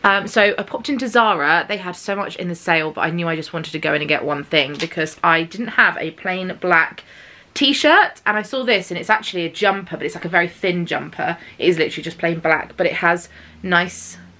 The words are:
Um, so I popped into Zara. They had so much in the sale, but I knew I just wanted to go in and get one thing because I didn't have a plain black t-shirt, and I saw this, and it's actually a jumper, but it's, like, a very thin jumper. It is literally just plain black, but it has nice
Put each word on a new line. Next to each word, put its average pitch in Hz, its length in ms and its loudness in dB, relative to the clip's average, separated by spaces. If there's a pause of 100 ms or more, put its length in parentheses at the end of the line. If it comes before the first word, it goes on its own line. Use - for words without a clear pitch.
Um, 202 220 2
so 208 320 4
I 202 40 -6
popped - 260 -8
into 269 200 -2
Zara. 175 600 4
They 208 80 -2
had 180 160 -8
so 196 240 -6
much 196 200 -6
in 180 120 -6
the 170 60 -4
sale, 160 360 0
but - 120 -4
I 160 80 0
knew 170 180 -2
I 160 80 -2
just 156 160 -8
wanted 160 200 -6
to 156 60 -6
go 151 160 0
in 147 80 -2
and 151 60 -6
get 151 160 0
one 143 200 -4
thing 147 320 0
because 160 460 -4
I 165 220 4
didn't 208 240 -8
have 202 300 4
a 160 140 -4
plain 185 480 -6
black 170 440 2 (500)
t-shirt, 302 720 4
and 214 100 2
I 208 60 -2
saw 254 220 -6
this, 208 260 0
and 175 80 -6
it's 160 100 -8
actually - 380 -2
a 165 40 -4
jumper, 196 460 0
but 143 80 -8
it's, 147 100 -4
like, 151 120 -8
a - 20 -4
very 175 200 2
thin 175 360 -2
jumper. 156 540 -4 (200)
It 156 100 2
is 165 100 2
literally 156 240 -2
just 165 160 -10
plain 165 200 -2
black, 160 380 0
but 180 100 0
it - 60 2
has 175 380 2 (320)
nice 185 560 -2 (220)